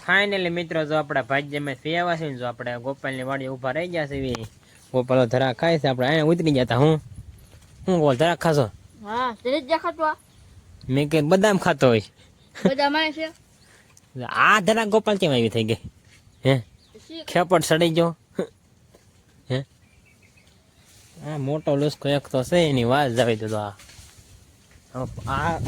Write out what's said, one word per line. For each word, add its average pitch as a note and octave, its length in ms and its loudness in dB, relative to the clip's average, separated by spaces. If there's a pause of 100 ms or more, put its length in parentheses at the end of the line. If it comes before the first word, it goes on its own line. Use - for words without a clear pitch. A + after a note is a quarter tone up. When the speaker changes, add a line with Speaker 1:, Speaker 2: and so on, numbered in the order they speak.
Speaker 1:
Finally G3 440 0
મિત્રો, E3 340 -4
જો D3+ 100 -4
આપણા D3 280 -2
ભાગ્યમાં C#3+ 520 -4
ફી D3+ 220 -6
આવ્યા F3 200 0
છે D#3+ 120 -6
ને, C3 100 -8
જો B2 80 -6
આપણે A#2+ 320 -8
ગોપાલની C3+ 440 -8
વાડીએ C3+ 260 -6
ઊભા C3 240 -6
રહી E3 160 -4
ગયા E3 180 -4
છે. C#3 100 -8
એવી B2 300 -6 (460)
ગોપાલો B2+ 340 4
ધરા B2+ 260 0
ખાય E3 260 0
છે, C#3+ 100 0
આપણે B2+ 180 0
અહીંયા D#3 180 2
ઉતરી E3 280 2
ગયા C3 100 2
હતા. A#2+ 140 0
હું, D3+ 240 4 (840)
હું F#3 140 2
ગોપાલ C#3+ 160 4
ધરા D#3+ 200 2
ખાશો? D3 340 2 (320)
Speaker 2:
હા, A3+ 420 -6
તને C4+ 160 0
જ C4 40 -16
દેખાતું D#4+ 420 -2
આ. D#4 100 -4 (720)
Speaker 1:
મેં C#3 200 0
કંઈક D3+ 160 2
બદામ F#3+ 340 4
ખાતો D3 280 2
હોય. A2+ 160 4 (600)
Speaker 2:
બદામ C#4+ 320 2
આ D#4 140 0
છે. D#4+ 180 -8 (1000)
Speaker 1:
આ F3+ 320 4
ધરા A3 240 2
ગોપાલ G#3+ 320 2
કેમ F3+ 160 2
આવી A#2 160 4
થઈ A2+ 160 0
ગઈ? A2 160 -2 (640)
હે? C3 140 4 (480)
Speaker 2:
શી D#4+ 180 -16
Speaker 1:
ખેપટ F3 400 2
સડી E3 260 2
ગયો. E3 260 0 (1300)
હે? C3 140 -2 (1600)
આ D3+ 120 -8
મોટો C#3+ 380 -2
લુસકો C#3+ 320 -2
એક C#3+ 200 0
તો C3 140 0
છે, F3 140 0
એની C#3+ 280 2
વાત C3 260 2
જ A#2 100 0
આવી A#2 160 2
તો G#2+ 100 -8 (100)
આ. G#2 160 -6 (1500)
આ, D3+ 420 -2